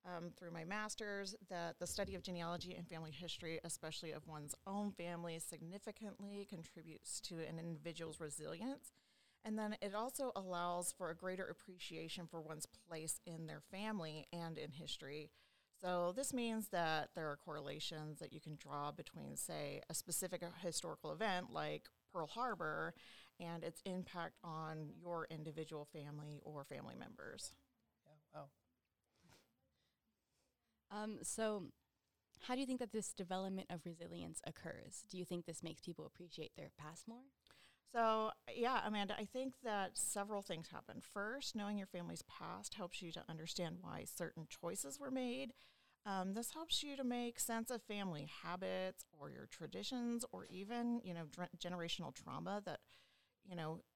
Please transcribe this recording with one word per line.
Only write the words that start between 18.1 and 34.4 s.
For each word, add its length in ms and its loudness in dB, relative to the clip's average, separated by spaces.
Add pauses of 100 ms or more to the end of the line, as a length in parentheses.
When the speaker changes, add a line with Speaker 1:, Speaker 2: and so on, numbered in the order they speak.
Speaker 1:
that 120 -6
you 80 -8
can 160 -6
draw 360 -2
between, 440 -6
say, 540 -2
a 40 -2
specific 480 0 (200)
historical 500 0
event 400 2
like 380 0 (200)
Pearl 180 0
Harbor 680 2 (440)
and 240 -2
its 220 -4
impact 580 0
on 460 -2 (100)
your 320 0
individual 600 -4
family 520 -6
or 200 -6
family 340 -6
members. 540 -8 (540)
Speaker 2:
Yeah, 340 -14
wow. 60 -8 (2500)
Speaker 3:
Um, 320 0
so 420 4 (800)
how 120 2
do 60 4
you 60 4
think 140 2
that 120 0
this 200 2
development 580 2
of 140 0
resilience 600 -4